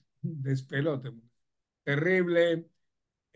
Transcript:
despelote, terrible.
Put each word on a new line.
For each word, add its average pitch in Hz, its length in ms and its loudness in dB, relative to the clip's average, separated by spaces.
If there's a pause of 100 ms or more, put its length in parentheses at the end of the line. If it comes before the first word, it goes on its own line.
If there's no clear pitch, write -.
(200)
despelote, 135 880 -4 (720)
terrible. 170 840 2 (680)